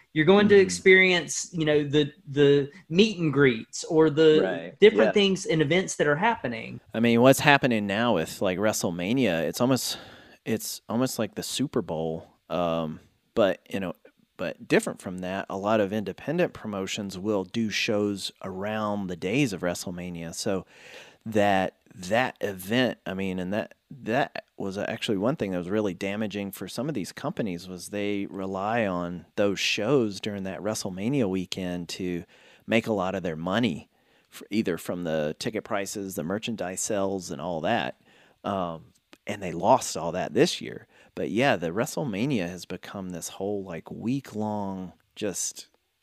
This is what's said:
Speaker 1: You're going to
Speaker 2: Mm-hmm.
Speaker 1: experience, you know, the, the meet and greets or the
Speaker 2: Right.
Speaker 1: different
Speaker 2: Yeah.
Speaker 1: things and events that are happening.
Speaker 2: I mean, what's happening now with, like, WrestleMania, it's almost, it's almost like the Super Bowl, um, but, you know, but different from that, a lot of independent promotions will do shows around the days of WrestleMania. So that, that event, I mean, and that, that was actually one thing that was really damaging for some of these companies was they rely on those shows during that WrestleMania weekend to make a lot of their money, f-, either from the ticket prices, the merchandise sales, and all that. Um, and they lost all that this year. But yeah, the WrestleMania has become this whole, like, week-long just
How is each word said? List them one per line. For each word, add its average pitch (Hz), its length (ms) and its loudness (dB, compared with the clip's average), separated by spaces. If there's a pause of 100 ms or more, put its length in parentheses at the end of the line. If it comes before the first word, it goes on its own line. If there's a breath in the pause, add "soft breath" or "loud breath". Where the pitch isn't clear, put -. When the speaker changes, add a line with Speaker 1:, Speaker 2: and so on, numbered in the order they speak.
(120)
Speaker 1:
You're 156 120 2
going 202 240 8
to 202 80 10
Speaker 2:
Mm-hmm. 196 60 10
Speaker 1:
experience, 185 880 4
you 160 120 0
know, 151 200 4
the, 143 280 2 (160)
the 143 420 6 (180 loud breath)
meet 190 300 4
and 160 140 2
greets 131 520 2
or 160 260 6
the 156 320 6
Speaker 2:
Right. 175 380 -4
Speaker 1:
different 214 280 8
Speaker 2:
Yeah. 196 40 2
Speaker 1:
things 196 340 2
and 160 160 2
events 165 340 2
that 151 120 2
are 147 80 4
happening. 127 640 -2 (120)
Speaker 2:
I 113 60 -4
mean, 117 220 6
what's 131 180 8
happening 131 480 4
now 110 280 2
with, 82 280 -2
like, 92 160 2
WrestleMania, 98 840 0
it's 78 180 -4
almost, 123 380 0 (460 loud breath)
it's - 440 -6
almost 120 320 -2
like 104 160 -6
the - 80 -6
Super 131 380 -4
Bowl, 80 440 -6 (240)
um, 82 480 -2 (380)
but, 98 240 4 (100)
you - 80 -6
know, 92 140 -6 (440)
but - 300 -8
different - 340 0
from 90 180 -10
that, 92 300 -6
a 95 80 -8
lot 104 220 2
of 101 140 2
independent 110 640 -2
promotions 98 640 -6
will 98 280 0
do 113 260 -4
shows 104 640 -2 (100)
around 104 640 -4
the 90 100 -6
days 104 360 0
of 87 80 -8
WrestleMania. 87 720 -6
So 95 320 -4 (580 loud breath)
that, 101 520 2 (180)
that 98 460 -2
event, 101 640 -2
I 95 80 -6
mean, 95 240 -4
and 90 140 -4
that, 107 220 -6 (280)
that 113 440 -2 (100)
was 98 200 -6
actually 101 420 -2
one 120 180 0
thing 101 160 -4
that 90 60 -2
was 87 120 -6
really 104 240 0
damaging 101 560 -6
for 95 160 -12
some 123 220 -6
of 156 60 -6
these 92 180 -6
companies 92 560 -6
was 90 200 -14
they 101 380 -4
rely 98 600 -2
on 87 380 -4 (120)
those 101 240 0
shows 110 600 0
during 101 220 -6
that 95 180 -8
WrestleMania 107 680 -2
weekend 90 640 -4
to 90 340 -6 (420 soft breath)
make 113 220 2
a 113 40 0
lot 95 220 0
of 95 80 -4
their 85 140 -4
money, 92 520 -2 (440)
f-, - 180 -18
either 101 260 0
from 90 280 -8
the 78 340 -2
ticket 107 240 -6
prices, 98 540 -8
the 80 80 -4
merchandise 95 560 -6
sales, 98 500 -2
and 71 100 -10
all 82 200 -6
that. 85 400 -2 (420 soft breath)
Um, 87 440 -4 (400)
and 98 140 -8
they 90 120 -8
lost 104 440 2
all 82 160 -4
that 87 220 -6
this 143 260 2
year. - 280 -14 (260 soft breath)
But 80 160 -6
yeah, 117 260 2
the 82 140 -4
WrestleMania 113 800 -4
has 90 160 -12
become 92 460 -10
this 85 180 -10
whole, 98 340 -6
like, 87 280 -12
week-long 104 1000 -6 (220)
just - 540 -8 (340)